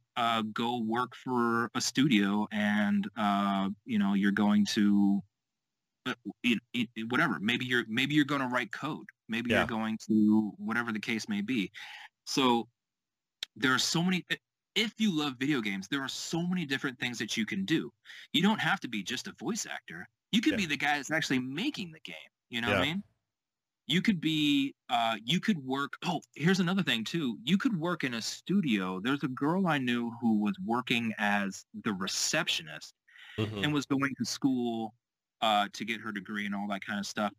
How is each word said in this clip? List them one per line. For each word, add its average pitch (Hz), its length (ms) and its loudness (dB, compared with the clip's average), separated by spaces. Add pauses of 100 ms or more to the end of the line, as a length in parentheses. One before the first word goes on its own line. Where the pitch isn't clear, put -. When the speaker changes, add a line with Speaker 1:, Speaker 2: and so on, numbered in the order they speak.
(160)
Speaker 1:
uh, 117 280 2
go 120 360 -2
work 117 360 -2
for 120 600 2
a 123 60 0
studio 104 720 4
and, 104 640 2
uh, 101 520 2 (160)
you 110 140 0
know, 98 140 2
you're 101 180 4
going 104 360 4
to, 101 540 4 (840)
uh, 127 100 -4 (100)
w-, 101 80 -8 (100)
it, 117 160 4 (140)
it, 120 220 -2
it, 113 160 -8
whatever. 127 280 2
Maybe 123 260 -2
you're, 123 220 0
maybe 135 280 0
you're 147 100 6
gonna 139 220 0
write 123 240 -2
code. 135 360 -8 (220)
Maybe 117 220 -2
you're 101 100 4
Speaker 2:
Yeah. 85 60 0
Speaker 1:
going 110 300 -2 (120)
to, 107 480 4
whatever 113 340 -2
the 107 80 -4
case 113 300 -4
may 101 120 0
be. 104 300 -2 (540)
So 120 440 4 (880)
there 131 180 2
are 120 60 2
so 165 240 2
many, 185 280 0
i-, 160 60 -2 (380)
if 220 240 0
you 208 160 4
love 147 240 -2
video 135 220 2
games, 98 260 -4
there 139 160 -2
are 127 60 -6
so - 360 -4
many 180 200 0
different 135 340 -4
things 123 200 -4
that 113 180 -4
you 110 80 0
can 98 200 -4
do. 92 260 -2 (420)
You 151 80 2
don't 208 180 2
have 180 220 0
to - 60 -8
be 107 160 -6
just 117 240 -8
a 92 60 -12
voice - 320 -6
actor. 73 420 -12 (240)
You 226 100 4
can 302 120 2
Speaker 2:
Yeah. - 40 0
Speaker 1:
be 190 80 0
the 143 120 0
guy 147 200 0
that's 139 140 -8
actually 151 280 2
making 165 520 -4
the - 80 -20
game. 85 160 -14 (340)
You 120 120 -4
know 117 80 0
what 104 100 4
I 90 60 2
Speaker 2:
Yeah. 156 100 -2
Speaker 1:
mean? 202 80 -4 (840)
You 175 140 2
could 180 200 2
be, 147 520 2 (160)
uh, 117 340 2
you 156 180 0
could 185 180 0
work, 135 440 -4
oh, 175 180 -2 (140)
here's 185 260 2
another 185 220 2
thing 117 200 0
too. 120 400 -4
You 170 140 4
could 226 200 0
work 170 260 -2
in 127 120 -2
a 113 60 -4
studio. 104 800 0
There's 139 220 -2
a 151 40 -2
girl 156 400 0
I 151 100 2
knew 120 340 0 (100)
who 110 180 4
was 104 240 0
working 117 560 0
as 101 460 0 (180)
the 110 100 0
receptionist 156 1040 -4 (420)
Speaker 2:
Mm-hmm. 107 260 -2
Speaker 1:
and 151 100 0
was 143 140 -2
going 135 300 0
to 117 80 -4
school, 120 720 -2 (460)
uh, 104 320 4
to 113 120 -8
get 107 160 -4
her 110 100 -6
degree 104 340 -6
and 101 100 -6
all 101 140 -6
that 98 160 -6
kinda 101 180 -4
stuff. 104 360 -2